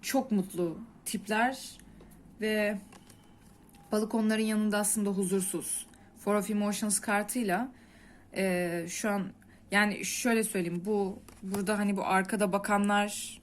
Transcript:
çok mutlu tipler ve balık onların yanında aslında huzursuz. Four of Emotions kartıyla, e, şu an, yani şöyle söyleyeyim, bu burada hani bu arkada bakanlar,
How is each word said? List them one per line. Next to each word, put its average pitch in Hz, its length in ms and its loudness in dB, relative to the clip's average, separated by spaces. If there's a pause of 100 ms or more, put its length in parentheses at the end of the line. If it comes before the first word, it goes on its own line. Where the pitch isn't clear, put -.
çok - 300 0
mutlu 180 480 0 (260)
tipler 214 720 -2 (640)
ve 214 360 0 (1120)
balık 220 240 2
onların 220 280 2
yanında 214 340 2
aslında 208 320 2
huzursuz. 185 800 -2 (320)
Four 202 160 0
of 208 140 0
Emotions 208 500 0
kartıyla, 208 720 0 (640)
e, 180 540 0
şu - 200 -2
an, 196 180 0 (440)
yani 202 340 2
şöyle 226 380 2
söyleyeyim, 175 420 -2
bu 202 340 -2 (240)
burada 202 360 -2
hani 202 180 0
bu - 80 -2
arkada 190 460 2
bakanlar, 202 920 0